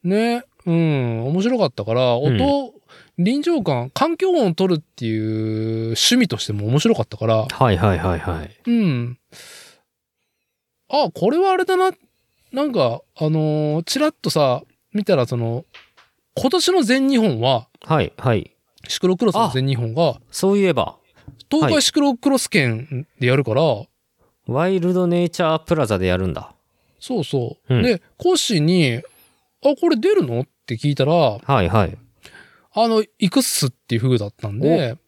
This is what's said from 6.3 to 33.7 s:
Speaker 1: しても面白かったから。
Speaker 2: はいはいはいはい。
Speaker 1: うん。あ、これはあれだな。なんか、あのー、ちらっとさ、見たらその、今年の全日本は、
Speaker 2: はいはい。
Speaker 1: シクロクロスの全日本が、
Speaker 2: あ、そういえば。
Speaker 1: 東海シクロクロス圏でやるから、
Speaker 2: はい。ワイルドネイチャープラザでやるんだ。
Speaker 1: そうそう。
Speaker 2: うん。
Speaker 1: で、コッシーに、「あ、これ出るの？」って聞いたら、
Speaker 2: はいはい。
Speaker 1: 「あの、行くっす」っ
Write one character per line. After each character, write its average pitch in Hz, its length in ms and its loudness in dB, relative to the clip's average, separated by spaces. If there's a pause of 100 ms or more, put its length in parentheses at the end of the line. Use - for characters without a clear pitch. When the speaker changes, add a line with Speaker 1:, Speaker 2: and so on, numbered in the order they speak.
Speaker 1:
し - 80 -8
て 107 80 -6
も 104 140 -4
面 131 120 2
白 226 160 2
か - 60 -4
っ - 60 -2
た - 100 -18
か - 80 -6
ら。 110 200 2
Speaker 2:
は - 260 2
い 92 60 2
は 95 180 2
い 80 40 -2
は 87 180 -2
い - 20 -6
は 82 240 -6
い。 - 120 -16 (120)
Speaker 1:
う 240 40 -2
ん。 127 460 -2 (1700)
あ、 262 240 0
こ 185 180 0
れ 311 60 0
は 381 140 2
あ 370 60 2
れ 370 80 0
だ 370 120 0
な。 370 140 2 (600)
な 269 100 -2
ん 294 80 -2
か、 131 300 0 (140)
あ 156 140 -2
の 151 520 -2
ー、 - 20 -12
ち - 160 -6
ら 302 80 2
っ 311 120 -4
と 190 100 -4
さ、 139 320 0 (320)
見 202 100 -4
た 190 120 2
ら 123 100 2
そ 123 100 -6
の、 117 300 -4 (720)
今 254 160 0
年 349 200 0
の 370 120 2
全 269 260 2
日 269 80 2
本 160 240 2
は、 123 260 0 (140)
Speaker 2:
は 151 200 0
い - 160 -4
は 120 180 0
い。 - 200 -6 (320)
Speaker 1:
シ - 120 -8
ク 185 80 0
ロ 185 100 2
ク 240 80 0
ロ 196 60 4
ス 165 40 -4
の 214 140 2
全 131 180 -2
日 135 80 0
本 113 180 -4
が、 160 140 2
Speaker 2:
あ、 123 120 -4 (120)
そ 196 220 0
う 208 40 2
い 196 60 2
え 180 100 2
ば。 - 240 -2 (540)
Speaker 1:
東 302 220 2
海 294 80 2
シ - 100 0
ク 311 100 0
ロ 285 140 2
ク - 140 -2
ロ 269 80 2
ス - 120 -4
圏 131 580 -2 (120)
で 123 80 0
や 127 80 2
る 139 80 0
か 110 100 -4
ら、 135 80 2
Speaker 2:
は 127 220 -2
い。 - 40 -20 (600)
ワ 143 220 -2
イ 190 100 0
ル 180 140 -2
ド 180 140 0
ネ 175 180 2
イ 165 40 -2
チ - 140 -4
ャ 160 120 2
ー 156 40 -4
プ 175 160 -2
ラ 139 120 0
ザ 104 100 0
で 92 100 0
や 90 80 2
る 92 120 -2
ん 80 60 -4
だ。 - 200 -12 (460)
Speaker 1:
そ 247 200 -6
う 147 40 -4
そ 127 340 -6 (120)
う。 127 60 2
Speaker 2:
う 120 40 4
ん。 - 40 2
Speaker 1:
で、 233 180 0 (160)
コ 359 140 0
ッ 349 60 2
シ - 200 -2
ー - 20 2
に、 151 420 2 (640)
「あ、 285 140 4
こ 339 100 2
れ 285 80 2
出 381 180 2
る 214 100 2
の？」 120 160 -4
っ 143 60 -6 (180)
て 120 120 -6
聞 147 140 -2
い 139 40 0
た 139 80 0
ら、 151 100 2
Speaker 2:
は 127 500 2
い 85 60 2
は 98 160 4
い。 - 120 -8 (760)
Speaker 1:
「あ 226 140 2
の、 220 160 2 (160)
行 196 100 2
く 277 120 2
っ - 20 -2
す」 - 240 -2
っ - 40 -2